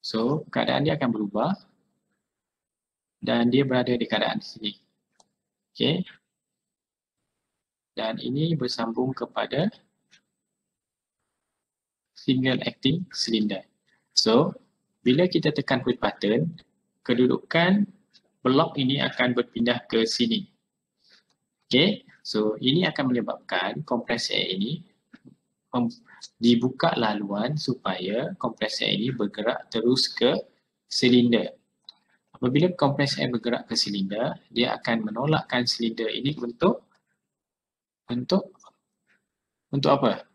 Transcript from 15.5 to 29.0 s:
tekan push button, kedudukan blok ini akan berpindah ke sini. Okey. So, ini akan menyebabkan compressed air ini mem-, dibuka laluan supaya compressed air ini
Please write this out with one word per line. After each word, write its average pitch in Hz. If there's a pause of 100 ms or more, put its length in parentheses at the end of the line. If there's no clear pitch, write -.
tekan 131
push 120
button, 113 (480)
kedudukan 170 (560)
blok 143
ini 131
akan 123
berpindah 120
ke 113
sini. 113 (1200)
Okey. 175 (200)
So, 107
ini 160
akan 139
menyebabkan 107
compressed -
air 95
ini 113 (960)
mem-, 120 (480)
dibuka 120
laluan 107
supaya 104
compressed 110
air 104
ini 113